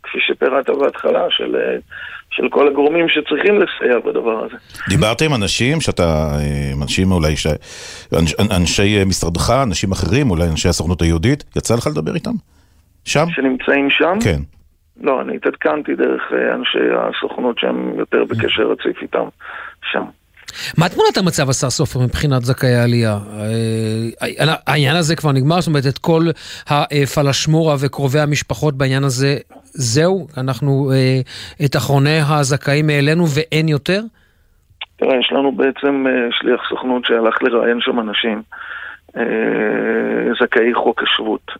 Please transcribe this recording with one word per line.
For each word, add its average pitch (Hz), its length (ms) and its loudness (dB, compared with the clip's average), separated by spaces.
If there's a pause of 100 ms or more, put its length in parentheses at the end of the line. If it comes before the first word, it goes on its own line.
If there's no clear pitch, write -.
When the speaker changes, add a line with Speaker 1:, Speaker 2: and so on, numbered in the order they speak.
Speaker 1:
כפי - 180 -10
שפירטת 139 480 0
בהתחלה, 143 600 0
של, 62 260 -2
אה, 62 200 -2 (560)
של - 180 -2
כל 143 180 4
הגורמים 147 420 2
שצריכים 160 520 2
לסייע 123 380 0
בדבר 117 460 -2
הזה. 113 100 -14 (340)
Speaker 2:
דיברת 117 320 2
עם 160 120 2
אנשים 131 480 0
שאתה, - 220 0 (360)
אה, 71 320 -2 (100)
אנשים 95 300 0
אולי... 78 240 2
ש-, 80 120 -4 (680)
אנש-, 82 440 2
אנשי, 101 420 2
אה, 95 60 4
משרדך, 82 440 0 (140)
אנשים 98 280 -2
אחרים, 110 400 2
אולי 82 200 2
אנשי 78 180 0
הסוכנות 85 320 0
היהודית, 85 420 2 (120)
יצא - 200 0
לך 120 120 -2
לדבר 156 280 -4
איתם? 170 160 -4 (760)
שם? 151 200 2 (100)
Speaker 1:
שנמצאים 135 540 0
שם? 165 340 2
Speaker 2:
כן. 82 160 2 (600)
Speaker 1:
לא, 131 200 0
אני 131 140 -6
התעדכנתי 143 600 -2
דרך, 127 260 0 (120)
אה, 123 220 0
אנשי 123 240 -2 (180)
הסוכנות 120 640 -4
שהם 123 380 -2
יותר 120 260 0
בקשר - 400 -2
רציף - 380 -2
איתם - 220 -4 (680)
שם. - 120 -4 (760)
Speaker 3:
מה 175 120 4
תמונת 415 280 2
המצב, 165 320 0
השר 131 200 0
סופר, 131 300 -2
מבחינת 127 420 0
זכאי 123 340 2
העלייה? 120 420 2 (1040)
אה, 127 60 -4 (400)
העניין 143 280 2
הזה 165 200 0
כבר 151 160 0
נגמר? 147 300 2
זאת 160 60 -2
אומרת, 143 200 0
את 135 100 -2
כל 165 240 2 (480)
הפלשמורה 147 1080 2 (100)
וקרובי 139 340 0
המשפחות 147 580 0
בעניין 135 260 0
הזה, 139 320 0 (280)
זהו? 151 640 0 (100)
אנחנו, 135 560 0
אה, 131 260 4 (460)
את 139 100 0
אחרוני 143 440 4 (100)
הזכאים 147 600 2
העלינו 151 360 2 (100)
ואין 156 320 0
יותר? 165 340 0 (920)
Speaker 1:
תראה, 135 240 2
יש - 120 0
לנו 139 200 2
בעצם, 135 560 0
אה, 131 40 2 (200)
שליח - 380 -2
סוכנות 127 360 -2
שהלך 113 380 2
לראיין 117 380 2
שם 127 180 0
אנשים, 107 420 -4 (760)
אה, 120 40 -4 (1200)
זכאי 117 300 2
חוק 113 300 0
השבות. - 380 -2 (180)